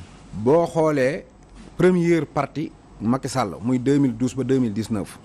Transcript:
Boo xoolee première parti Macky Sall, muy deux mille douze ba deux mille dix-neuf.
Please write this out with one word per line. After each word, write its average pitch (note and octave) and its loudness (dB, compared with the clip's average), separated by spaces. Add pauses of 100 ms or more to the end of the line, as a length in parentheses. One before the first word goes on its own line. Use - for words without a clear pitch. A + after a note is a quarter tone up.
(340)
Boo C3 2
xoolee D#3 0 (520)
première E3+ 2
parti - -6 (300)
Macky B2+ 0
Sall, G#2+ -2
muy B2+ -2
deux C3+ 2
mille C3 2
douze B2 -2
ba C3 -4
deux C3 2
mille A#2 0
dix-neuf. G#2 -6